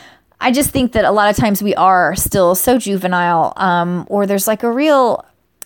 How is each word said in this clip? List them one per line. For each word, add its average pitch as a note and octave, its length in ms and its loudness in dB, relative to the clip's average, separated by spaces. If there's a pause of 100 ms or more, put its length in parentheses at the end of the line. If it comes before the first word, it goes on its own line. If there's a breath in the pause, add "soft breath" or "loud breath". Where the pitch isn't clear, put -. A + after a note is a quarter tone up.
(400 loud breath)
I B3+ 120 0
just C#4 180 0
think B3+ 240 -2
that G#3 120 2
a F3+ 60 2
lot G#3 180 2
of G#3+ 60 0
times G#3 260 0
we G3+ 140 -2
are F3+ 400 2
still F#3 400 0
so B3+ 220 0
juvenile, F3+ 800 -2
um, F3 520 -2
or G3+ 160 0
there's, G3 220 -2
like, A3 160 -2
a A#3 80 -2
real C4+ 540 0 (400)